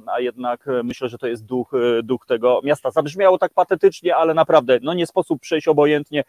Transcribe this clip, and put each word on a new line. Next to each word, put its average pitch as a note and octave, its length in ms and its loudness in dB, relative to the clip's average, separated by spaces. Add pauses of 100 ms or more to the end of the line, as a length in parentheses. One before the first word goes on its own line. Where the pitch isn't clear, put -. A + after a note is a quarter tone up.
a G#2 120 -4
jednak, B2 480 -6
e, B2 160 -2
myślę, A#2+ 260 -8
że A#2 80 -12
to C3 100 -8
jest A2+ 180 -6
duch, B2+ 280 -6
e, A#2+ 300 0
duch B2 220 -6
tego A#2+ 380 0
miasta. C#3+ 280 -2
Zabrzmiało F3+ 460 2
tak F3+ 160 -4
patetycznie, F3 640 0
ale D#3+ 180 2
naprawdę, D3+ 480 4
no, D3 120 -4
nie F3 140 -2
sposób E3 340 -4
przejść - 260 -4
obojętnie. D3 600 2